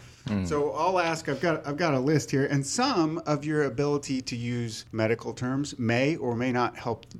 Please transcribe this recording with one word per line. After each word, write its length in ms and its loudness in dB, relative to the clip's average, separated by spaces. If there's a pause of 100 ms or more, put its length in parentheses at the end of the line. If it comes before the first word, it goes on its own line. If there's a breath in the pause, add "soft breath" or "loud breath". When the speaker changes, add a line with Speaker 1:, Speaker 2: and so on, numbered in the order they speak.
(260 loud breath)
Speaker 1:
Hmm. 180 0
Speaker 2:
So 280 0
I'll 260 2
ask, 300 0
I've 120 -2
got, 240 0
I've 120 -4
got 180 2
a 60 4
list 320 2
here, 140 4
and 200 0
some 600 2
of 180 0
your 200 0
ability 580 0
to 120 -6
use 560 -4
medical 420 0
terms 460 -4
may 380 2
or 180 -2
may 160 0
not 260 0
help, 300 -6 (140)